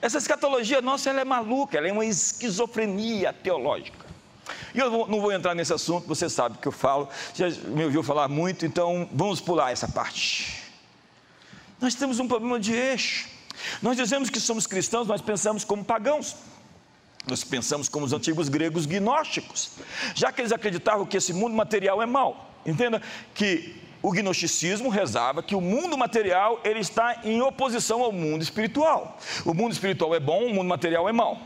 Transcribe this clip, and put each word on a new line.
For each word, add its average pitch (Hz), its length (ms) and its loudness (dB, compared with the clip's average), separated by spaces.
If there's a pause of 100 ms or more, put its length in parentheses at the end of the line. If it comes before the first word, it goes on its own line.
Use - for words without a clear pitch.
Essa 262 180 2
escatologia 269 600 2
nossa, 269 280 0
ela 269 120 2
é 262 40 0
maluca, 247 520 0
ela 151 100 2
é 190 40 0
uma 214 140 2
esquizofrenia 214 1300 0
teológica. 131 720 -4 (720)
E - 40 -2
eu 254 120 2
vou, 226 160 0
não 208 120 0
vou 202 120 2
entrar 180 240 0
nesse 170 180 0
assunto, 165 340 -2
você 156 220 -2
sabe 120 300 0
que - 80 -2
eu 139 40 0
falo, 139 380 2 (240)
já 180 160 2
me 151 360 -2
ouviu 151 180 2
falar 143 240 2
muito, 170 380 0
então 175 460 0
vamos 185 300 0
pular 156 300 2
essa 117 160 -4
parte. - 760 -4 (1200)
Nós 240 140 0
temos 262 240 -2
um 254 80 0
problema 240 320 0
de 214 140 0
eixo. 247 540 0 (540)
Nós 240 160 2
dizemos 254 320 0
que 262 100 -4
somos 226 280 0
cristãos, 226 400 0
mas 151 140 0
pensamos 214 420 0
como 202 200 -2
pagãos. 240 520 0 (880)
Nós 127 180 -2
pensamos 135 460 -2
como 147 160 -2
os 127 80 0
antigos 156 360 0
gregos 156 360 0
gnósticos, 208 840 -2 (420)
já - 180 2
que 262 100 -4
eles 226 100 0
acreditavam 214 560 2
que - 100 0
esse 180 160 0
mundo 220 220 0
material 202 480 2
é - 20 0
mau. 247 460 0 (140)
Entenda 220 360 2 (320)
que 196 420 0 (260)
o 196 100 0
gnosticismo 190 800 0
rezava 143 540 2
que 202 120 -2
o 190 60 0
mundo 277 360 0
material, 220 680 2
ele 214 160 2
está 226 440 0
em 220 180 2
oposição 247 600 0
ao 240 100 2
mundo 160 300 0
espiritual. 220 800 0 (260)
O 165 80 2
mundo 220 180 2
espiritual 170 440 0
é 165 40 4
bom, 160 260 2
o 240 80 0
mundo 190 140 2
material 170 400 2
é 214 40 2
mau. 160 340 2